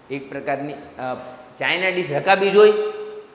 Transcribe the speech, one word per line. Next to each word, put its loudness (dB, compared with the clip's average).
એક -10
પ્રકારની, -6
અ, -10
ચાઇના 0
ડિશ -4
રકાબી 2
જ 2
હોય, 8